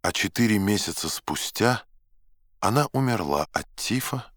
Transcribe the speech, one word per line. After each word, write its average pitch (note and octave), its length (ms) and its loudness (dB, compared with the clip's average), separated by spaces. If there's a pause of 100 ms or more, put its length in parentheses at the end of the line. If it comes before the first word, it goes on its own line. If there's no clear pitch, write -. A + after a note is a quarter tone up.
А F#2 100 0
четыре G#2+ 460 2
месяца F#2+ 500 0
спустя - 760 0 (760)
она C3 320 2
умерла F2+ 600 0
от - 140 -4 (100)
тифа - 600 -4